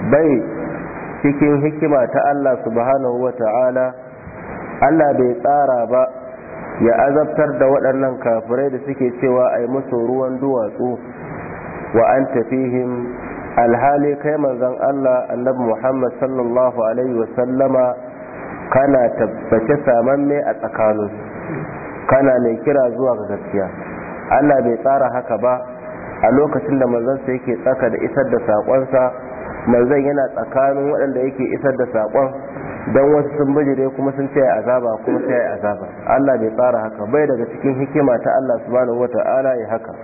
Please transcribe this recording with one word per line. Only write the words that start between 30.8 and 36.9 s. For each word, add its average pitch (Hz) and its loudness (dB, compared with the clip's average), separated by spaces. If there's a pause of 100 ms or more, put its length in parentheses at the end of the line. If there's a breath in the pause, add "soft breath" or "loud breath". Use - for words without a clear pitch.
waɗanda 131 0
yake 135 -2
isar 131 0
da 120 0
saƙon, 117 0 (560)
dan 135 4
wasu 143 4
sun 143 0
bijire 139 2
kuma 139 -2
sun 139 -4
ce 147 0
azaba, 117 2
kuma 113 -2
sai 123 0
azaba. 104 -4 (180)
Allah 135 4
bai 110 0
tsara 120 2
haka, 110 -6